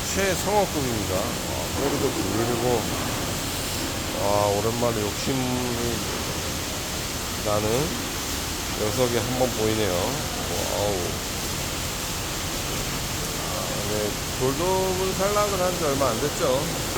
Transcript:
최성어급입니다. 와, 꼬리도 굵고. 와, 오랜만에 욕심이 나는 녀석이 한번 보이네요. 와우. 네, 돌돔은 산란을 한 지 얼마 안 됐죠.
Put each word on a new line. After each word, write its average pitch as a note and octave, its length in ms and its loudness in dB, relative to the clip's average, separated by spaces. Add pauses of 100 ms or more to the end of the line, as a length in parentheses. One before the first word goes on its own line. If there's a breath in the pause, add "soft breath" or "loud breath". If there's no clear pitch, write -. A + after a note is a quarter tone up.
(140)
최성어급입니다. E3+ 1000 2
와, F#2+ 60 2 (560)
꼬리도 C#3 340 2
굵고. A#2 680 2 (1400)
와, G2+ 240 4
오랜만에 A2+ 540 2
욕심이 A#2 380 0 (2000)
나는 G#2 200 4 (1160)
녀석이 A#2+ 360 2
한번 B2 340 2
보이네요. A2 420 2
와우. F#2+ 1040 0 (3000)
네, G#2 220 0 (300)
돌돔은 F#3 800 2
산란을 G#3 440 2
한 F3+ 160 2
지 E3+ 80 0
얼마 C#3 240 4
안 A2+ 100 0
됐죠. C#3+ 420 2 (360)